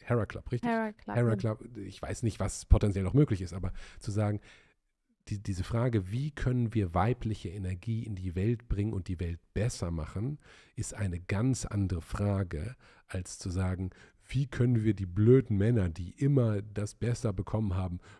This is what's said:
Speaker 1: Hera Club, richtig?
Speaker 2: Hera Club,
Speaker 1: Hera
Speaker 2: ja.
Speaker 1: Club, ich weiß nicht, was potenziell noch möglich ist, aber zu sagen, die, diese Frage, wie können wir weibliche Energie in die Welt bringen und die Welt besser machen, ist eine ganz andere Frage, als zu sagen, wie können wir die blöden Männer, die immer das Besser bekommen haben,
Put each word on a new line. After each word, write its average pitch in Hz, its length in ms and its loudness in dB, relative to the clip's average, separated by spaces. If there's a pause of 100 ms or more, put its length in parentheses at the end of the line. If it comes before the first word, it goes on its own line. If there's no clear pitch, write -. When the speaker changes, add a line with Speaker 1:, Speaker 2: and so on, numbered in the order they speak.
Speaker 1:
Hera 117 220 0
Club, - 260 -10
richtig? 127 180 -2
Speaker 2:
Hera 226 220 -2
Club, - 240 -8
Speaker 1:
Hera 120 140 4
Speaker 2:
ja. 107 60 4
Speaker 1:
Club, 110 420 -4
ich 98 240 -12
weiß 95 220 -6
nicht, 110 160 0
was - 260 -4
potenziell 101 380 6
noch 90 120 0
möglich 127 260 4
ist, 90 120 -8
aber 92 200 -4 (260)
zu - 120 -6
sagen, 104 280 0 (920)
die, 101 120 -6
diese 95 220 -4
Frage, 113 480 0
wie 135 200 -2
können 123 420 0
wir 92 200 0
weibliche 104 560 0
Energie 101 540 -4
in 110 120 -8
die 92 200 -6
Welt 113 340 0
bringen 101 240 0
und 95 140 -4
die 92 120 -4
Welt 85 200 -4 (140)
besser 98 360 -2
machen, 92 480 -4 (380)
ist - 180 -6
eine 87 260 -2
ganz 107 460 0
andere 95 360 0
Frage, 98 760 -2 (320)
als - 320 -8
zu 98 100 -6
sagen, 92 400 0 (380)
wie 131 200 0
können 120 360 2
wir 110 100 4
die 95 120 -2
blöden 107 520 6
Männer, 101 320 4
die 85 220 -8
immer 123 500 2
das 104 320 -6
Besser 113 400 -2
bekommen 101 420 -2
haben, 90 240 -4 (200)